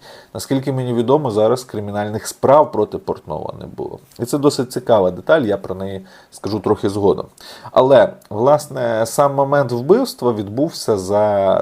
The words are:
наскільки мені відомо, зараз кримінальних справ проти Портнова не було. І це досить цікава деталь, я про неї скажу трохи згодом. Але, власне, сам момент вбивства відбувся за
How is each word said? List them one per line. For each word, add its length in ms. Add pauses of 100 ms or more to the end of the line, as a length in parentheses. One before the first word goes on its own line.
(340)
наскільки 380
мені 220
відомо, 360
зараз 340
кримінальних 640
справ 460
проти 260
Портнова 640
не 60
було. 320 (220)
І 40
це 140
досить 340
цікава 380
деталь, 320
я 140
про 180
неї 320 (240)
скажу 300
трохи 280
згодом. 380 (460)
Але, 400 (180)
власне, 760
сам 280
момент 380
вбивства 600
відбувся 680
за 640